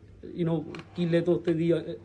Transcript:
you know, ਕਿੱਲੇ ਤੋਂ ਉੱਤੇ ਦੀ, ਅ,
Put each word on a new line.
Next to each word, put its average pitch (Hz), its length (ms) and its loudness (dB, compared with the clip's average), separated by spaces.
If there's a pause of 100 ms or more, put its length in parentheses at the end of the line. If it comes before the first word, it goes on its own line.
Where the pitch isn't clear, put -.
(400)
you 160 80 0
know, 160 120 0 (360)
ਕਿੱਲੇ 170 240 2
ਤੋਂ 170 140 4
ਉੱਤੇ 170 180 0
ਦੀ, 165 220 2
ਅ, - 20 2 (280)